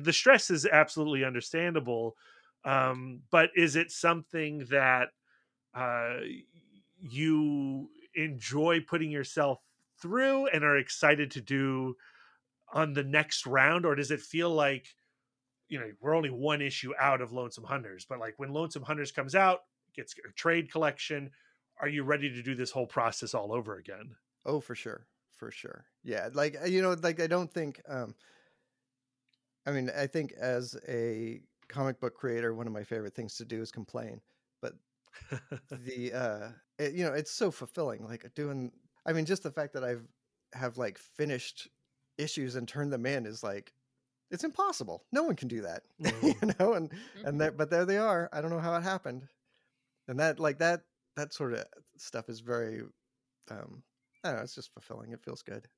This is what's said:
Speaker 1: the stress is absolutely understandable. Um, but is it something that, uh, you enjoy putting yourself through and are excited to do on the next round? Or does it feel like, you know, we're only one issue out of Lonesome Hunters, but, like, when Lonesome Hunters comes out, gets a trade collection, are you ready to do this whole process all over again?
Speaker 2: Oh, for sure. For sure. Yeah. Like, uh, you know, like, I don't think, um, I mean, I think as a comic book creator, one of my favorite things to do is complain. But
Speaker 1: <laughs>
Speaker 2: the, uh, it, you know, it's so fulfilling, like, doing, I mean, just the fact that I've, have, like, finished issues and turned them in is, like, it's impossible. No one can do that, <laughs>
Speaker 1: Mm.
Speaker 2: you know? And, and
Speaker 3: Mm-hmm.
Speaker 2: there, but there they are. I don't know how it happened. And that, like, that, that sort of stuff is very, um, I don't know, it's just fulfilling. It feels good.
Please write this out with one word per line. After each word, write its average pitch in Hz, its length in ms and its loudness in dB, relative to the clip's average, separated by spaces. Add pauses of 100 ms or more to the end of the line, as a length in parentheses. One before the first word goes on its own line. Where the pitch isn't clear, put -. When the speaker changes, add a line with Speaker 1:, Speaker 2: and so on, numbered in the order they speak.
Speaker 1:
the 156 120 4
stress - 360 8
is 160 160 4
absolutely 151 600 6
understandable. 127 920 -2 (480)
Um, 131 640 0
but 170 240 8
is 170 220 6
it 165 160 2
something 160 760 0
that, 131 420 6 (640)
uh, 120 460 -2 (800)
you 147 880 2 (260)
enjoy 156 680 2
putting 160 300 -2
yourself 143 480 0 (420)
through 269 460 2
and 160 160 2
are 147 140 8
excited 147 540 4
to 131 100 -8
do 131 540 0 (800)
on 156 200 0
the 143 100 0
next 151 420 0
round? 139 400 6
Or 147 100 4
does 139 160 -2
it 147 100 -2
feel 170 300 0
like, 139 440 0 (720)
you 147 100 -6
know, 110 120 -8 (100)
we're 147 140 2
only 151 160 2
one 147 300 0
issue 139 380 -4
out 135 220 4
of 117 120 -8
Lonesome 123 320 -6
Hunters, 110 400 -6
but, 127 140 -8
like, 113 200 -10
when 135 140 -8
Lonesome 156 300 -6
Hunters 147 280 -4
comes 135 240 -2
out, 190 260 6 (320)
gets - 220 -14 (120)
a 104 60 -20
trade 165 380 0
collection, 143 600 -2 (480)
are 147 100 -2
you 147 140 -2
ready 143 260 0
to 120 140 -8
do 131 120 -4
this 123 160 -4
whole 127 160 -2
process 113 460 -2
all 107 200 -2
over 107 240 -4
again? 101 380 -16 (300)
Speaker 2:
Oh, 143 160 -2
for 123 140 -10
sure. 113 320 -10 (280)
For 117 160 -14
sure. - 340 -16 (180)
Yeah. 110 300 -4
Like, 147 280 0
uh, 170 40 -4
you 185 160 2
know, 185 120 4
like, 170 260 0
I 165 80 2
don't 175 260 0
think, 151 340 -6
um, 127 280 -6 (1500)
I 143 60 -2
mean, 131 180 -2
I 139 180 -2
think 147 260 -4
as 123 440 -2 (100)
a 117 540 -4 (260)
comic 135 320 -4
book 123 160 -4
creator, 117 380 -2
one 117 140 -6
of 110 60 -6
my 104 100 -6
favorite 107 320 -6
things 113 220 -10
to 113 80 -12
do 113 160 -6
is 110 100 -10
complain. 113 500 -10 (400)
But - 120 -8 (560)
Speaker 1:
<laughs> - 400 -10
Speaker 2:
the, 123 440 -8
uh, 110 360 -4 (300)
it, 147 140 -2
you 180 120 0
know, 143 80 0
it's 147 180 -4
so 196 200 0
fulfilling, 123 540 -6
like, 113 280 -14
doing, 139 380 -6 (340)
I 165 80 2
mean, 160 120 0
just 185 180 -2
the 147 80 -6
fact 147 220 -6
that 131 100 -6
I've, 120 240 -4 (460)
have, 127 240 -6
like, 113 200 -4
finished - 720 -6 (480)
issues 139 380 -4
and 120 120 -6
turned 143 260 -4
them 120 120 -2
in 131 200 -2
is, 107 180 -10
like, 104 300 -8 (580)
it's 180 140 -8
impossible. 285 640 -4
No 285 120 2
one 277 140 0
can 131 120 -6
do 117 120 -6
that, 87 220 -8 (100)
<laughs> 165 100 -8
Speaker 1:
Mm. 113 200 0
Speaker 2:
you 247 360 4
know? 202 140 4
And, 160 180 -2 (320)
and 147 160 0
Speaker 3:
Mm-hmm. - 20 4
Speaker 2:
there, 156 100 2
but 151 200 -2
there 175 140 4
they 196 120 2
are. 196 360 2
I 151 80 -4
don't 160 100 -2
know 165 80 -2
how 170 180 0
it 170 60 -4
happened. 139 460 -6 (800)
And 127 120 -4
that, 156 200 2
like, 147 200 2
that, 170 240 2 (320)
that 147 180 -8
sort 127 200 -4
of 110 120 -4 (320)
stuff - 320 -10
is 113 120 -12
very, 113 420 -4 (680)
um, 107 320 -16 (400)
I 180 60 -6
don't 127 80 -4
know, 110 60 -6
it's 127 120 -12
just - 180 -18
fulfilling. 113 400 -16
It 117 100 -16
feels 127 200 -14
good. 110 340 -14